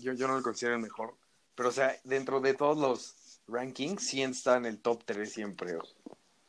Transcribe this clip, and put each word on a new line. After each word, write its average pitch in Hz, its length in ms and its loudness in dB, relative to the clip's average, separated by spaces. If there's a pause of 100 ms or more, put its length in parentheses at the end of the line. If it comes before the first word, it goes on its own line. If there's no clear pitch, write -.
yo, 127 100 -2
yo 127 160 0
no 135 80 2
lo 131 60 0
considero 120 320 0
el 117 80 0
mejor, 113 320 -6 (400)
pero, 123 160 0
o - 20 2
sea, 131 320 2
dentro 131 380 0
de 135 100 6
todos 147 240 4
los - 720 -2
rankings, 131 580 -4
sí 135 160 0
está 127 360 4
en 120 80 -2
el 107 120 -4
top 117 280 0
tres 107 260 -4
siempre, 90 440 -6
o 82 60 -6 (680)